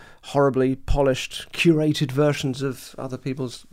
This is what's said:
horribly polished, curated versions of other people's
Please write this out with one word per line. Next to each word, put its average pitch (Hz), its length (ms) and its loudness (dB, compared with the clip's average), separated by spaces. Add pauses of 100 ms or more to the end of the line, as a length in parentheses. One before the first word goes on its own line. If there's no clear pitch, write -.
(240)
horribly 131 520 2
polished, - 760 0
curated 151 600 2
versions 143 500 0
of 135 360 -8
other 127 200 -10
people's 131 560 -8